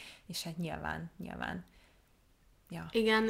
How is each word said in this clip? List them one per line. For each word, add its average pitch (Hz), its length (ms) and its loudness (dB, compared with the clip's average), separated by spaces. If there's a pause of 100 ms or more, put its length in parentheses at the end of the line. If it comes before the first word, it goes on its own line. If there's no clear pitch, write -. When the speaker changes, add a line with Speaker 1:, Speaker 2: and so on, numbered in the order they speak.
(260)
Speaker 1:
és - 160 -6
hát 165 140 -8
nyilván, 160 600 -4
nyilván. - 460 -6 (1080)
Ja. 165 180 -8
Speaker 2:
Igen, 220 400 6